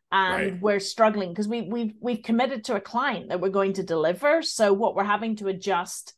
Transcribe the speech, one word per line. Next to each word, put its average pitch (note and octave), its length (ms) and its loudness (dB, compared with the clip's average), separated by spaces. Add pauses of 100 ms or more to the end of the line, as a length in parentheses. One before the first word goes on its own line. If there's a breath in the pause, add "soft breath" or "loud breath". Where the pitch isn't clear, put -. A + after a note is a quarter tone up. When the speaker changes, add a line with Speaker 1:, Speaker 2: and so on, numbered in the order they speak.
(120)
Speaker 1:
and F#3+ 400 0
Speaker 2:
Right. F3+ 100 -10
Speaker 1:
we're G3+ 180 2
struggling, G3+ 560 2
'cause G#3 120 -2
we, A#3 160 -4
we've, A3 360 -4
we've A#3+ 240 -4
committed A#3 420 0
to A#3+ 100 -2
a G3+ 40 0
client A#3 500 -4
that F3 120 -2
we're F#3+ 80 2
going G3 240 2
to F#3+ 100 -4
deliver. F3+ 600 2
So G3+ 280 2
what G3+ 240 2
we're G3 80 2
having G#3 340 0
to G3+ 120 -4
adjust F#3 680 -4